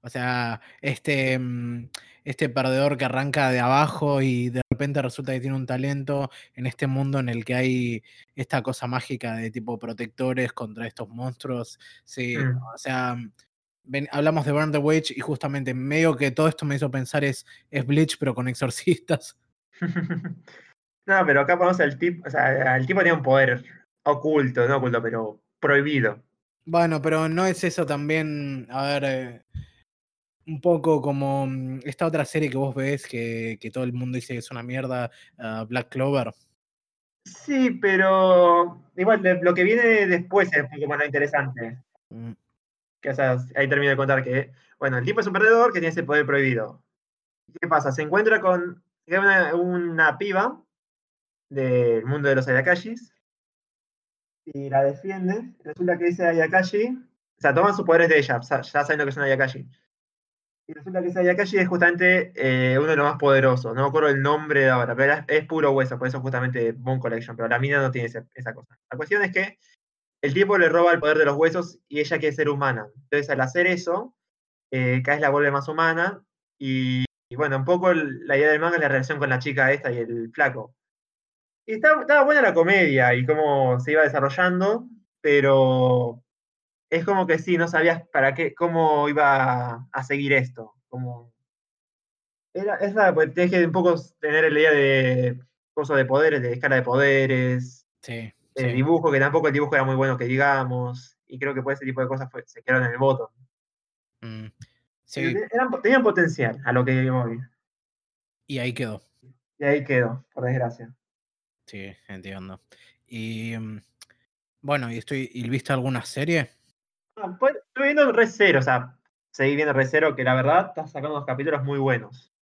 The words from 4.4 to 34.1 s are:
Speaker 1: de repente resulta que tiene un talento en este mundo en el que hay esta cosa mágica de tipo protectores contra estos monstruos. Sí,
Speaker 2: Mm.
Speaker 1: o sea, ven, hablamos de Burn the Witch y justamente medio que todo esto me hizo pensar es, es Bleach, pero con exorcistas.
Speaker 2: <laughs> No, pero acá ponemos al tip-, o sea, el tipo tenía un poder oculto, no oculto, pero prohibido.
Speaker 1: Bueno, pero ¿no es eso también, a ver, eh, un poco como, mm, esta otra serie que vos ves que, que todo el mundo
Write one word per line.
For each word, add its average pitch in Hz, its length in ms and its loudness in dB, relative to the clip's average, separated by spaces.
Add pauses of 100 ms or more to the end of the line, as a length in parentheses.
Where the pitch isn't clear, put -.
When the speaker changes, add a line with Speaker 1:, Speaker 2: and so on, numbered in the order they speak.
Speaker 1:
de 127 200 -4
repente 143 320 -2
resulta 131 300 -8
que 131 80 -4
tiene 135 160 -6
un 131 100 -6
talento 139 640 -4 (240)
en 123 120 -8
este 135 200 -4
mundo 139 340 -2
en 123 80 -4
el 117 160 -6
que 127 100 -4
hay 123 480 -2 (320)
esta 131 280 -4
cosa 127 240 -8
mágica 123 500 -6
de 113 140 -6
tipo 117 280 -8
protectores 120 720 -6
contra 113 340 -12
estos 110 220 -12
monstruos. 123 720 -10 (260)
Sí, 120 320 -8
Speaker 2:
Mm. 127 200 -2 (180)
Speaker 1:
o 117 40 -20
sea, 127 380 -4 (680)
ven, 139 260 -8
hablamos 151 340 0
de 147 80 -2
Burn 151 200 0
the 147 60 0
Witch 156 340 0
y 135 80 -10
justamente 139 540 -6
medio 147 420 0
que 135 160 0
todo 156 160 2
esto - 160 -4
me 143 120 -2
hizo 135 140 -2
pensar 135 340 -2
es, 139 220 -4 (240)
es 135 160 -4
Bleach, 147 320 2
pero 131 160 -2
con 127 140 -4
exorcistas. - 880 -2 (360)
Speaker 2:
<laughs> - 720 -8 (580)
No, 190 220 2
pero 139 140 4
acá 170 180 2
ponemos 180 220 2
al 139 180 2
tip-, 175 260 -2
o 143 60 -10
sea, 135 460 2
el 127 100 0
tipo 190 140 0
tenía 175 140 4
un 143 100 -4
poder 131 400 4 (400)
oculto, 131 640 2
no 139 80 2
oculto, 120 260 -2
pero 113 400 -6 (160)
prohibido. 139 640 0 (420)
Speaker 1:
Bueno, 165 380 0
pero 160 260 0
¿no 170 160 0
es 185 200 -2
eso 170 200 -2
también, 147 840 -6
a 135 160 -6
ver, 143 180 -2
eh, 127 380 -6 (1040)
un 156 140 -10
poco 160 420 2
como, 139 460 -2
mm, 131 340 -8
esta 147 240 -6
otra 156 180 -2
serie 151 240 -4
que 127 80 -6
vos 135 160 -4
ves 135 360 -4
que, 113 520 -8
que 113 120 -12
todo 131 100 -6
el 123 100 -6
mundo 127 220 -8